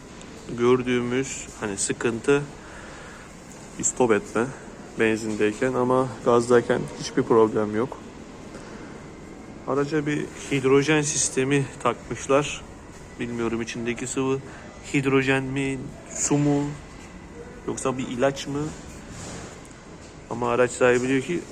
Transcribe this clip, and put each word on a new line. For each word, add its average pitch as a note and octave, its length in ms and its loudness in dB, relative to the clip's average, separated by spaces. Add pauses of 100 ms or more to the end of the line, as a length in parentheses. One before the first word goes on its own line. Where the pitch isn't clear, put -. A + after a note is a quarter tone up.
(580)
gördüğümüz B2 920 2 (120)
hani G2+ 180 -4
sıkıntı C3 640 2 (1400)
istop - 320 2
etme G#2+ 340 2 (540)
benzindeyken A2 760 2
ama B2+ 340 4 (180)
gazdayken A#2+ 560 6 (180)
hiçbir - 240 -2
problem G#2+ 520 6
yok. A#2+ 220 -2 (1700)
Araca C#3+ 380 0
bir C#3+ 200 0 (260)
hidrojen C#3 500 6
sistemi C#3 640 2 (180)
takmışlar. C3+ 800 0 (580)
Bilmiyorum A#2 420 -2
içindeki A#2 460 -4
sıvı C3+ 320 0 (540)
hidrojen C3+ 500 4
mi, C3+ 360 -2 (300)
su - 280 0
mu, D3 260 4 (1040)
yoksa B2 300 -2
bir C3 100 -4
ilaç C3 400 0
mı? C#3+ 120 -4 (1700)
Ama A#2+ 200 -2
araç A#2+ 220 4
sahibi B2 360 4
diyor C3+ 140 4
ki E3+ 180 -2 (120)